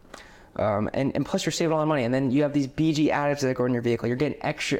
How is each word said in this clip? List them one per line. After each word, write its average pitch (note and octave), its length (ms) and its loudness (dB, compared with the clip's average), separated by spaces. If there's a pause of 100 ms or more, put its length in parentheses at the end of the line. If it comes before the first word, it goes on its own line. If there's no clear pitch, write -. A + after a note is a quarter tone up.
(560)
Um, G#2 380 0
and, C3+ 220 -2
and C#3 100 0
plus - 200 -2
you're D#3+ 60 0
saving E3 200 0
a D#3+ 60 2
lot D#3 40 0
of D3+ 60 0
money. D3+ 160 2
And A#2 100 0
then C3+ 160 2
you C#3 140 4
have C#3 100 0
these C#3 140 0
B D#3+ 260 0
G D3 160 2
additives C#3+ 300 0
that C3 160 0
go B2 100 0
in B2+ 80 0
your A#2+ 80 0
vehicle. A#2 260 0
You're A#2+ 100 0
getting C#3 260 -2
extra, - 360 -2